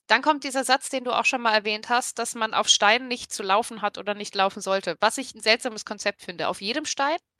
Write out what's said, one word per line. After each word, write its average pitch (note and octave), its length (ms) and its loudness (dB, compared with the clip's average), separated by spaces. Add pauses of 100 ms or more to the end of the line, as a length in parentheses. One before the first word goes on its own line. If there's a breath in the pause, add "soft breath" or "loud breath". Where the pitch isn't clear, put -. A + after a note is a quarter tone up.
Dann A#3 160 4
kommt D4 200 2
dieser C4+ 200 -2
Satz, C4 260 2
den C4 140 -4
du B3 80 -4
auch - 140 0
schon B3+ 160 0
mal A3+ 120 2
erwähnt G#3+ 360 0
hast, B3 280 0
dass A#3 160 -6
man A3+ 220 -2
auf G3 140 2
Steinen A#3 380 4
nicht A#3+ 240 -6
zu - 120 -6
laufen G3+ 400 0
hat G#3 160 -4
oder G3+ 160 -4
nicht G#3 180 -12
laufen G3 280 2
sollte, F#3+ 380 -2
was A3 200 4
ich C4 160 -10
'n A3 60 -18
seltsames A3 440 0
Konzept - 380 -6
finde. F3 240 -4
Auf F#3 120 -2
jedem B3 260 -4
Stein, D4 320 -2 (220)